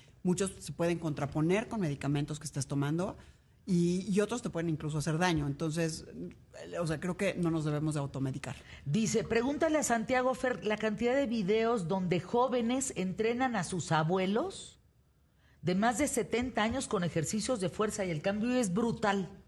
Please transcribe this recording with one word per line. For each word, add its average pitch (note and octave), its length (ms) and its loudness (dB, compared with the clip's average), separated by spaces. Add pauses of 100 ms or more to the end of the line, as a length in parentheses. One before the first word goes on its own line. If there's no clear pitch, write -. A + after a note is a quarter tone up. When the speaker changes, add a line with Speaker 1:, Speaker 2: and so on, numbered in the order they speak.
(220)
Speaker 1:
Muchos F#3 380 0
se - 140 -10
pueden E3+ 260 0
contraponer D#3+ 680 0
con A3+ 120 -4
medicamentos D3 580 -2
que - 80 -12
estés C#3+ 220 -4
tomando D3 500 -2 (460)
y, F3+ 480 2
y G3 100 4
otros G#3 200 -2
te F3+ 80 -6
pueden E3+ 200 -2
incluso D#3 280 -2
hacer D#3 220 0
daño. E3 260 2
Entonces, D#3+ 600 -2 (720)
o E3+ 80 0
sea, D#3 120 -2
creo F3+ 160 -4
que G3 200 0
no E3+ 160 2
nos D#3+ 120 0
debemos D3+ 300 0
de D3+ 60 -2
automedicar. C3+ 560 -4 (300)
Speaker 2:
Dice, G3+ 380 2
"Pregúntale C#4+ 540 2
a C#4 60 2
Santiago B3+ 500 2
Fer B3+ 320 -2
la G#3+ 120 0
cantidad A3 380 0
de C#4 120 2
videos A3 600 2
donde F3+ 320 2
jóvenes B3 760 2
entrenan A3+ 600 0
a F#3 80 0
sus - 280 -4
abuelos F#3+ 880 0 (840)
de F3+ 140 0
más A3 240 2
de C#4+ 80 4
setenta A#3 560 0
años B3 240 0
con F#3 160 0
ejercicios G3+ 560 0
de F#3 100 0
fuerza G#3 340 -2
y F#3 60 -2
el D3+ 140 -4
cambio G#3+ 280 0
es A#3+ 220 2
brutal". G#3+ 560 0 (180)